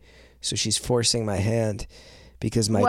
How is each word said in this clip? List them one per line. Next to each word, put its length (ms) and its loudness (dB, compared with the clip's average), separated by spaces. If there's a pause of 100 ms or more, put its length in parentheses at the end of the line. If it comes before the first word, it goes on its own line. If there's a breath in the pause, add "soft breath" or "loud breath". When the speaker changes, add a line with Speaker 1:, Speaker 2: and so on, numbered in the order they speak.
(420 soft breath)
Speaker 1:
So 140 -6
she's 200 -2
forcing 480 0
my 120 -2
hand 500 0 (520 loud breath)
because 320 0
my 100 2
Speaker 2:
Wow. 80 6